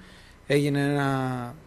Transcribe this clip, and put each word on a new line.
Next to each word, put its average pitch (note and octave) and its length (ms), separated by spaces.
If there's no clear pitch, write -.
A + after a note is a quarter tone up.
Έγινε C#3+ 440
ένα C3 640